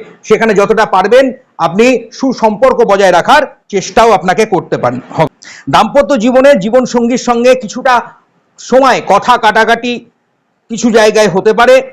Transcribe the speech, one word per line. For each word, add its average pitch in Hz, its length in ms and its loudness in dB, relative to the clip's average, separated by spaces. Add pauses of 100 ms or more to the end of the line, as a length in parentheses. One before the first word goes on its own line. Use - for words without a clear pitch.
(240)
সেখানে 214 300 0
যতটা 214 320 0
পারবেন 202 400 2 (340)
আপনি 170 260 0 (260)
সুসম্পর্ক 226 680 -2 (120)
বজায় 190 260 2
রাখার 247 260 2 (260)
চেষ্টাও 220 420 0
আপনাকে 185 340 0
করতে - 320 -4
পারেন, 123 240 -4 (100)
হবে। 156 200 -4 (380)
দাম্পত্য 208 480 0
জীবনে 262 320 2 (140)
জীবনসঙ্গীর 233 640 -2
সঙ্গে 240 280 2
কিছুটা 254 380 -4 (680)
সময় 262 480 0
কথা 208 300 0
কাটাকাটি 233 560 0 (760)
কিছু 226 200 -4
জায়গায় 214 440 2
হতে 214 180 0
পারে, 247 220 2 (180)